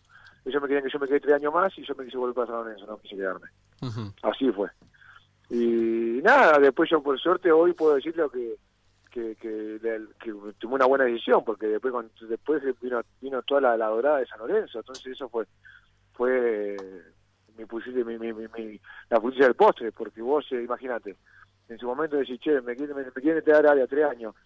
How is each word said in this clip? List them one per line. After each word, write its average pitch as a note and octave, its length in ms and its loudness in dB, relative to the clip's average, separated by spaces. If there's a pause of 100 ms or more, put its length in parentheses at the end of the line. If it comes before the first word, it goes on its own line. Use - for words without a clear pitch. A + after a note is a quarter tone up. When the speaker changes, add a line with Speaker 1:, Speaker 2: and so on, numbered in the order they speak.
(460)
Speaker 1:
Ellos C#3 160 -4
me C#3 60 -6
querían C#3 160 0
que C3 80 -6
yo D3 80 -6
me C#3 80 -4
quede C#3+ 120 2
tres C#3+ 140 2
años D3 180 0
más F#3 280 0
y C#3+ 40 -16
yo C#3 120 -8
me C3+ 100 -12
quise A#2+ 100 -14
volver B2 200 -4
para B2 100 -2
San A#2 120 -8
Lorenzo, G#2+ 280 -12
no G#2+ 140 -14
quise - 160 -18
quedarme. F#2+ 320 -8 (340)
Speaker 2:
Ujú. A2 400 -10
Speaker 1:
Así A#2 300 0
fue. G2 180 -4 (800)
Y A#2 720 0
nada, G3 380 8
después C#3+ 320 6
yo D#3+ 100 2
por C3+ 180 -2
suerte F3 320 2
hoy E3+ 220 6
puedo D#3 220 4
decirle D#3+ 360 -2
que, A#2 260 -8 (520)
que, A2+ 280 -8
que, A2+ 120 -10 (300)
del-, A2 300 -6 (120)
que A2+ 100 -10 (280)
tomé C3+ 160 -6
una C3 100 4
buena C3+ 200 4
decisión, B2 380 2
porque A2 220 -4
después, G#2+ 260 0
con-, A#2 200 -6 (180)
después C#3+ 320 -2 (180)
vino, B2 220 -4 (180)
vino C3 220 -8
toda C#3 200 0
la, A#2 160 4
la A2 100 0
dorada B2+ 320 0
de C3+ 80 -4
San - 100 -20
Lorenzo, D#3+ 400 -4
entonces C3 360 -14
eso C#3 140 -12
fue, A2 180 -6 (680)
fue A#2 640 0 (800)
mi A2+ 60 -14
pusi-, A#2 420 -6
mi, A#2 140 -10
mi, A2+ 120 -8
mi, A2 160 -12
mi, A2 320 -14 (300)
la A#2 100 4
frutilla B2+ 260 2
del A#2+ 100 6
postre, B2 360 4
porque A2 300 -12
vos, C3+ 300 0
eh, B2 100 -4
imagínate, A#2+ 540 -8 (520)
en A2+ 120 -18
su B2 80 -8
momento D3 280 -4
decís, B2+ 240 -2
"Che, D3 220 2
me A#2+ 140 -8
quieren, C#3+ 200 -8
me, C3+ 100 -8
me B2+ 60 -16
quieren D#3 260 0
entregar D3+ 280 6
área C#3 220 6
tres D3 180 2
años", A#2+ 300 -6 (100)